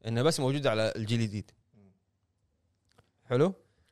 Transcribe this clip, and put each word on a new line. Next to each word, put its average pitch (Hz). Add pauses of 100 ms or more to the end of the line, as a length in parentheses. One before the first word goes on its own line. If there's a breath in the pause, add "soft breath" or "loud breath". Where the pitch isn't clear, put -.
إنها 117
بس 156
موجودة 135
على 110
الجيل 113
الجديد. 104 (1700)
حلو؟ 147 (380)